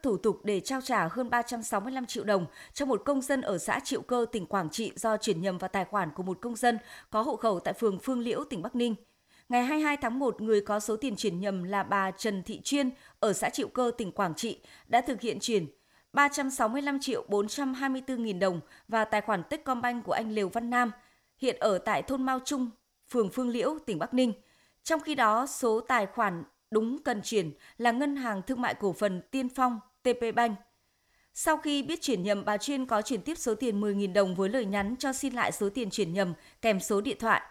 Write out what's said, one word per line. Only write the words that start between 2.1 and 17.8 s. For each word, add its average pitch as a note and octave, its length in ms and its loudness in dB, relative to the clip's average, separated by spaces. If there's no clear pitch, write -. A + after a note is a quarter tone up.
đồng G3 220 2
cho C#4+ 120 -4
một A3+ 200 2
công C#4 160 2
dân C4 200 0
ở F#3+ 160 0
xã G#3+ 260 -2
Triệu - 180 -4
Cơ, A#3+ 300 0
tỉnh F#3+ 140 -2
Quảng F3+ 240 -2
Trị, A3 260 -4
do A3 220 0
chuyển F#3+ 240 0
nhầm F#3 160 0
vào F#3 100 -4
tài F#3+ 180 -2
khoản F#3 300 -2
của F#3 80 -6
một F#3 180 -4
công A#3+ 140 -6
dân A#3+ 220 4
có A3 120 2
hộ C4 140 0
khẩu G#3+ 240 2
tại E3+ 140 -2
phường G3 260 2
Phương C4 200 -2
Liễu, A#3+ 240 0
tỉnh B3 180 -6
Bắc G#3+ 140 -6
Ninh. A#3+ 200 2
Ngày B3 140 4
hai D4+ 140 0
mươi D4+ 60 2
hai D4 140 2
tháng B3 220 -2
một, B3+ 220 0
người G#3+ 200 4
có G#3 180 0
số G#3+ 180 -2
tiền A#3 180 -2
chuyển F3+ 240 -2
nhầm F#3+ 240 -2
là G3 200 0
bà F#3+ 280 0
Trần G3 320 -4
Thị - 200 -10
Chuyên C#4 260 2
ở G#3 140 4
xã - 160 0
Triệu B3+ 180 -2
Cơ, B3 300 0
tỉnh F#3+ 140 -4
Quảng F3 240 0
Trị - 240 -6
đã A#3+ 140 6
thực B3+ 200 -2
hiện A#3 180 -2
chuyển G3+ 260 0
ba C#4+ 140 6
trăm C#4+ 220 -2
sáu B3+ 200 0
mươi C4+ 120 -2
lăm C#4 200 -2
triệu - 280 -2
bốn G3+ 180 2
trăm C4+ 260 -4
hai C4+ 160 -2